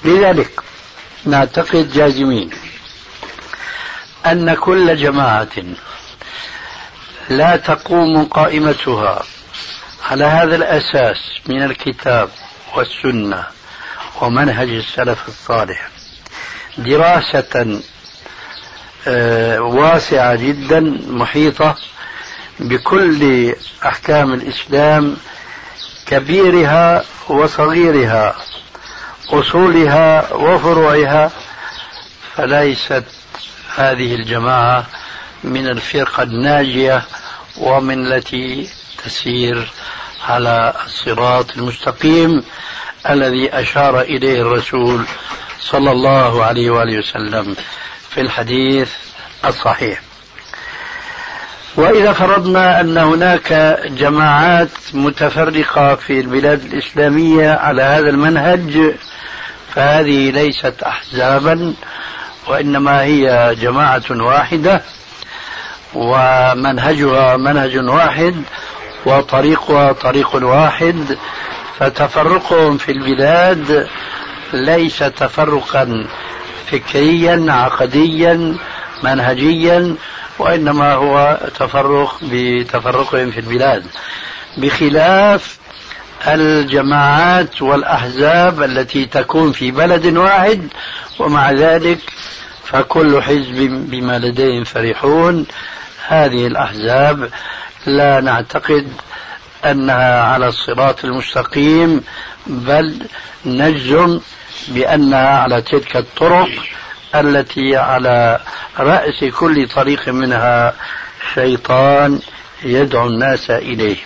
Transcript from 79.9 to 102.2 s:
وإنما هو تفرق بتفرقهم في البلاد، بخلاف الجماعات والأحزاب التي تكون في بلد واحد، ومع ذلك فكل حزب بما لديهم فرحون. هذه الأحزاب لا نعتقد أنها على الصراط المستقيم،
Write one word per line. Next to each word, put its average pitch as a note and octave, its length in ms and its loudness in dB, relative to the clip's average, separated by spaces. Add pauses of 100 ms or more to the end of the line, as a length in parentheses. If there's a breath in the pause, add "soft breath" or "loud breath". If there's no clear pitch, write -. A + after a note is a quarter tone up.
وإنما D3 560 2
هو C#3+ 460 2 (180)
تفرق C#3 640 0
بتفرقهم B2 1080 -2
في A2+ 100 -8
البلاد، A#2 460 0 (720 loud breath)
بخلاف D#3 1000 2 (680 loud breath)
الجماعات D3 1400 2
والأحزاب C#3+ 1000 2
التي C3 420 -2
تكون C#3+ 480 0
في B2+ 180 -4
بلد E3 460 2
واحد، F#3+ 520 2 (500 loud breath)
ومع C#3+ 320 2
ذلك E3 480 2 (680 loud breath)
فكل C#3+ 580 2
حزب C3+ 340 -2 (340)
بما B2 280 -2
لديهم B2 460 0
فرحون. D3+ 800 0 (640 loud breath)
هذه C3 380 2
الأحزاب B2 840 0 (560 loud breath)
لا C#3 340 4
نعتقد C3+ 720 -2 (720 loud breath)
أنها B2+ 580 2
على B2 260 2
الصراط B2+ 560 -2
المستقيم، C#3+ 1000 0 (420 loud breath)